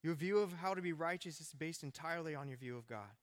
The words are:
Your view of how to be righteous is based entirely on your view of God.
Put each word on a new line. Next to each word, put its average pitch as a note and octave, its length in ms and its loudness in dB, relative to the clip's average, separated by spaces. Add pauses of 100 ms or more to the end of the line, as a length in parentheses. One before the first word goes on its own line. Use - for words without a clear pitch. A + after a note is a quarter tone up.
Your E3 140 2
view F#3+ 240 6
of F#3+ 140 4
how F3+ 200 2
to F#3 80 0
be F3 100 2
righteous E3 480 0
is - 140 -12
based D#3 300 -4
entirely D#3+ 520 -2
on C#3 140 -4
your C3 80 -6
view B2 200 -4
of A#2 100 -10
God. G#2+ 340 -8